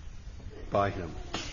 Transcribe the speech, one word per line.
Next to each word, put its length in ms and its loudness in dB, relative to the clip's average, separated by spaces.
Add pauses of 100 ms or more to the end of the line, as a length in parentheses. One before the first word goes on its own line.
(720)
by 200 8
him. 220 -2 (400)